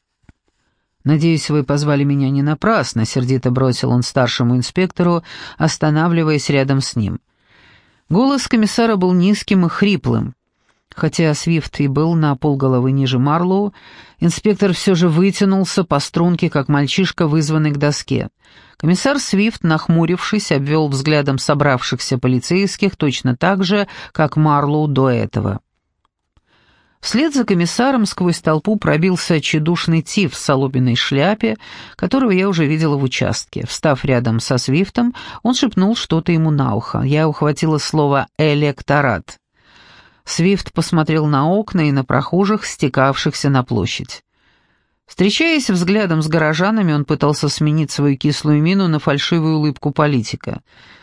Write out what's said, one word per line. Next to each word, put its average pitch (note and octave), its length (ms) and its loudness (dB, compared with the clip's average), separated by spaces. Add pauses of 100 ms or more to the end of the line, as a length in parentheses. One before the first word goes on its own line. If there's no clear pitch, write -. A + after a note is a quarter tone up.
(1080)
«Надеюсь, D#3 420 2
вы D3 140 2
позвали C#3+ 400 0
меня C#3 260 0
не C#3 120 0
напрасно», — D3 640 0
сердито B2+ 440 -2
бросил B2 420 0
он B2 120 2
старшему B2 540 0
инспектору, F3 680 0 (340)
останавливаясь D#3 920 0
рядом C3+ 320 2
с - 160 -6
ним. G2 240 -4 (880)
Голос C4 400 2
комиссара A3+ 480 2
был F3+ 160 2
низким F#3 520 2
и E3 40 2
хриплым. B2+ 640 0 (580)
Хотя D#3 400 0
Свифт D#3+ 460 -4
и C#3+ 80 2
был D3+ 280 0
на D3+ 200 2
полголовы C3+ 560 0
ниже C3+ 280 0
Марлоу, F3+ 540 0 (460)
инспектор F#3+ 540 0
все F#3 220 0
же F3 120 2
вытянулся F#3+ 800 2
по C#3+ 140 0
струнке, E3+ 500 0
как C#3 180 -2
мальчишка, D3 580 0
вызванный D3+ 460 0
к C#3+ 60 -2
доске. C#3+ 500 -2 (480)
Комиссар F#3 420 0
Свифт, G#3+ 460 -2
нахмурившись, E3 880 0
обвел D3 380 0
взглядом C#3 480 0
собравшихся C3+ 800 0
полицейских F3 800 0
точно B2+ 400 -2
так F#3 260 0
же, G3 240 0 (240)
как D#3 240 0
Марлоу D3+ 540 2
до C3+ 200 2
этого. G#2 520 -2 (1400)
Вслед C#4+ 340 0
за B3+ 120 0
комиссаром G#3+ 600 0
сквозь F3 360 -2
толпу D#3+ 340 0
пробился E3 640 0
тщедушный D#3+ 640 0
тиф F#3 320 -2
в - 40 -12
соломенной C3+ 580 0
шляпе, G3+ 600 0 (400)
которого B3 360 0
я F#3 180 2
уже E3 160 2
видела D#3 320 0
в C#3 60 -2
участке. - 640 -4
Встав - 360 -2
рядом A#2+ 360 0
со C3 180 -2
Свифтом, G3 560 0 (300)
он A#3+ 100 2
шепнул A3 420 0
что-то D#3+ 360 -2
ему D#3+ 200 2
на C3+ 240 0
ухо. A2 260 -4
Я D3 260 2
ухватила D3+ 500 0
слово C#3 500 0 (100)
«электорат». D3 1000 0 (880)
Свифт F#3 480 0
посмотрел D#3 540 0
на D3 200 0
окна F#3 400 0
и D3 40 2
на C#3 120 0
прохожих, F#3+ 640 0
стекавшихся C#3 840 -2
на C3 140 2
площадь. - 600 -6 (800)
Встречаясь D4+ 640 0
взглядом F3+ 520 2
с D3+ 60 -2
горожанами, E3 640 0
он D3 140 0
пытался D3 420 0
сменить D3+ 440 0
свою C#3+ 260 0
кислую D3+ 440 0
мину F#3 280 2
на D#3 100 0
фальшивую D#3 560 0
улыбку D3+ 360 -2
«Политика». C#3+ 720 -2 (420)